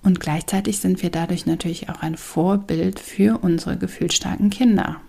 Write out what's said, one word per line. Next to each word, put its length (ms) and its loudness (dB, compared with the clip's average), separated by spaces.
Und 160 4
gleichzeitig 600 -2
sind 220 0
wir 80 0
dadurch 360 -2
natürlich 440 -2
auch 120 -8
ein 160 -4
Vorbild 840 0
für 440 2
unsere 340 0
gefühlsstarken 720 0
Kinder. 480 2